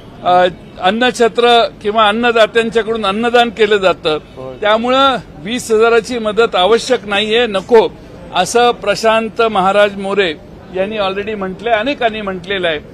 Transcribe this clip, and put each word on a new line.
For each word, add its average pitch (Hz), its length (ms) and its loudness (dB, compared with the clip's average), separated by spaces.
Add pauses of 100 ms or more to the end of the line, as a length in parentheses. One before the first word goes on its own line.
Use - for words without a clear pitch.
(240)
अ, 180 240 4 (340)
अन्नछत्र 233 880 2 (120)
किंवा 214 260 2
अन्नदात्यांच्याकडून 226 1000 0
अन्नदान 233 440 0
केलं 208 280 2
जातं. 170 400 -2 (440)
त्यामुळं 247 540 0 (240)
वीस 226 320 -6
हजाराची 226 480 2
मदत 214 360 0
आवश्यक 208 500 2
नाहीये, 214 420 0
नको, 190 420 2 (460)
असं 240 360 2
प्रशांत 220 680 -2
महाराज 202 540 2
मोरे 196 380 -2 (420)
यांनी 202 220 -4
already 202 380 -4
म्हटलंय, 196 380 -4
अनेकांनी 220 480 -2
म्हटलेलं 185 460 -4
आहे. 151 120 -2 (140)